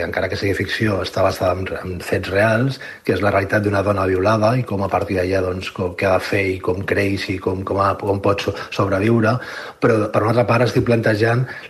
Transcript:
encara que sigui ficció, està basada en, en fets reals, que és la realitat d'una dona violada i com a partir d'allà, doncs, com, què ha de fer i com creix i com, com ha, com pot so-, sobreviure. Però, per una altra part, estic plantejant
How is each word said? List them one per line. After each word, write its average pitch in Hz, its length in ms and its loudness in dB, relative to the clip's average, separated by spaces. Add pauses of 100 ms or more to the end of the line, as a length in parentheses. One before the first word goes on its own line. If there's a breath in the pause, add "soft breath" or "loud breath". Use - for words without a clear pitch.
encara 92 240 -2
que 98 80 -6
sigui 98 160 0
ficció, 101 480 -2
està 95 240 -2
basada 92 320 0
en, 95 80 -4 (160)
en 90 160 -6
fets 90 320 -4
reals, 113 480 2 (220 loud breath)
que 101 160 0
és 92 60 -2
la 101 120 2
realitat 101 320 2
d'una 98 160 0
dona 95 240 0
violada 107 480 2
i 127 80 0
com 98 240 -4
a 92 40 -2
partir 98 280 0
d'allà, 92 300 0
doncs, 92 260 -6
com, 92 240 -4
què 98 80 0
ha 92 80 4
de 90 160 0
fer 101 160 0
i 92 160 -2
com 92 240 0
creix 98 480 0
i 95 80 -6
com, 95 240 -2
com 98 160 0
ha, 101 160 2
com 101 240 -2
pot 101 240 2
so-, 101 80 -4 (160 loud breath)
sobreviure. 107 640 2 (480 loud breath)
Però, 117 240 4
per 104 160 0
una 107 80 2
altra 117 160 4
part, 117 240 4
estic 110 160 2
plantejant 117 560 2 (260 loud breath)